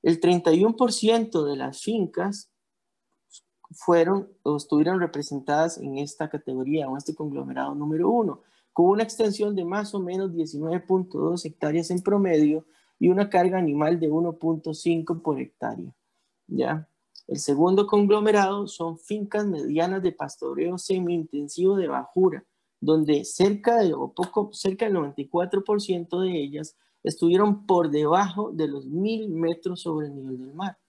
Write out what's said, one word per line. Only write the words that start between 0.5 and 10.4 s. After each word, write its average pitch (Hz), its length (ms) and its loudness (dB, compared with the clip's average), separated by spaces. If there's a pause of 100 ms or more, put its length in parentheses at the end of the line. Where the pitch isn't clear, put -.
y 180 100 6
uno 226 140 2
por 247 160 2
ciento 220 500 2
de 143 140 -2
las 131 240 -8
fincas 165 680 -4 (1200)
fueron 180 580 2 (140)
o 147 120 0
estuvieron 156 460 2
representadas 147 760 -2
en 135 200 -8
esta 147 320 -8
categoría 139 580 -4
o 131 40 -6
en 135 60 -6
este 151 180 -8
conglomerado 139 600 -8
número 156 340 -2
uno, 220 320 0 (300)
con 170 140 4
una 208 180 4
extensión 208 520 -2
de 180 100 -4
más 202 280 -4
o 196 60 -4
menos 185 340 -4
diecinueve 160 460 -4